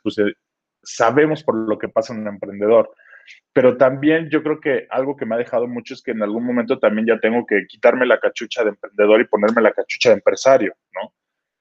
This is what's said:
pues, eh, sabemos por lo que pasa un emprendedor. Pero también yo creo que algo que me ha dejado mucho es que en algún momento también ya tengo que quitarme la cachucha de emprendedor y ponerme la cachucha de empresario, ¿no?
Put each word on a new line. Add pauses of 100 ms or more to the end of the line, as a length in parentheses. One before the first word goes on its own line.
pues,
eh, (500)
sabemos
por
lo
que
pasa
un
emprendedor. (640)
Pero
también
yo
creo
que
algo
que
me
ha
dejado
mucho
es
que
en
algún
momento
también
ya
tengo
que
quitarme
la
cachucha
de
emprendedor
y
ponerme
la
cachucha
de
empresario, (200)
¿no? (480)